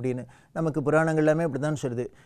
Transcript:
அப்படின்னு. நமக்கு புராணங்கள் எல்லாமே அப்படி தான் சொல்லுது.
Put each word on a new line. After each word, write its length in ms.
அப்படின்னு. 240
நமக்கு 300
புராணங்கள் 420
எல்லாமே 180
அப்படி 200
தான் 180
சொல்லுது. 260